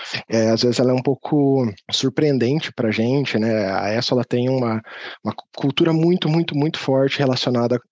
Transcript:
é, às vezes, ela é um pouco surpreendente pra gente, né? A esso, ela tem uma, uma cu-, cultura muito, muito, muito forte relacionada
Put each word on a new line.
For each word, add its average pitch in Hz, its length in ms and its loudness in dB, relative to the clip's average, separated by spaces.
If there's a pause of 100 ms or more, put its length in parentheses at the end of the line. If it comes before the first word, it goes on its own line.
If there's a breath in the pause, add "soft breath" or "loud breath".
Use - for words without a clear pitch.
(300 loud breath)
é, 113 220 2
às 110 100 2
vezes, 120 180 2
ela 127 120 4
é - 20 4
um 127 80 0
pouco 135 640 0 (240)
surpreendente 135 880 0
pra 113 160 0
gente, 120 480 0
né? 110 340 0
A 98 220 -4
esso, 120 180 -2
ela 123 100 0
tem 123 240 -2
uma, 120 320 -2 (440 loud breath)
uma 107 100 -6
cu-, - 140 -16 (100)
cultura 160 340 0
muito, 165 380 2
muito, 165 260 0
muito 147 220 -2
forte 135 400 0
relacionada 123 640 0 (100)